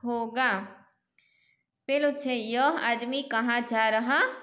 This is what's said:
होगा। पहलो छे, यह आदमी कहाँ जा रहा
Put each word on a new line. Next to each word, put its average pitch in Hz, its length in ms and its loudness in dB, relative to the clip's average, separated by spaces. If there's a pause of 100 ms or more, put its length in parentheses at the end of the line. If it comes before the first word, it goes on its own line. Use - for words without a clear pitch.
होगा। 233 480 0 (1400)
पहलो 294 220 2
छे, 277 240 -2
यह 233 280 0
आदमी 254 600 0
कहाँ 240 380 0
जा 220 280 2
रहा 240 320 2 (220)